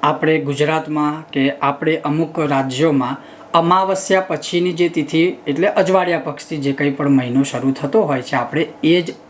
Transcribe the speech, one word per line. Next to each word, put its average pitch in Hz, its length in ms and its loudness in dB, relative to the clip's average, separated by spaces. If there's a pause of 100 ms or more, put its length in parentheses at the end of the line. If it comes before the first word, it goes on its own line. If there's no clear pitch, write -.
આપણે 156 360 0
ગુજરાતમાં 151 920 -2
કે 139 200 0
આપણે 143 460 -2
અમુક 160 420 -2
રાજ્યોમાં 139 760 0 (360)
અમાવસ્યા 190 680 2
પછીની 175 520 -2
જે 170 160 2
તિથિ 165 460 0 (120)
એટલે 151 200 0
અજવાળિયા 185 520 2
પક્ષથી 160 380 -8
જે 139 160 0
કંઈ 143 180 0
પણ 143 180 -2
મહિનો 131 340 4
શરૂ 135 280 -2
થતો 143 300 0
હોય 143 200 0
છે, - 140 -6
આપણે 139 320 -2 (160)
એ 170 180 4
જ 170 120 -6 (160)